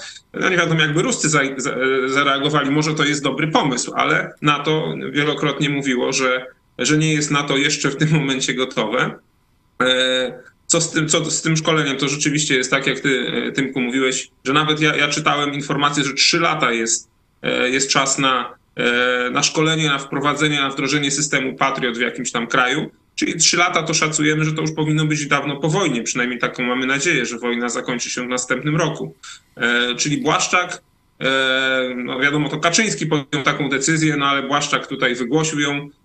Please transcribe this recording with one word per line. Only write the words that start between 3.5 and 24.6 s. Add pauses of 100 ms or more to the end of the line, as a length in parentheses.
ale (100)
nato (180)
wielokrotnie
mówiło,
że, (320)
że
nie
jest
nato
jeszcze
w
tym
momencie
gotowe. (640)
E, (240)
co
z
tym,
co
z
tym
szkoleniem?
To
rzeczywiście
jest
tak,
jak
ty, (160)
e,
Tymku,
mówiłeś, (140)
że
nawet
ja,
ja
czytałem
informację,
że
trzy
lata
jest, (340)
e,
jest
czas
na, (220)
e,
na
szkolenie,
na
wprowadzenie,
na
wdrożenie
systemu
Patriot
w
jakimś
tam
kraju. (260)
Czyli
trzy
lata
to
szacujemy,
że
to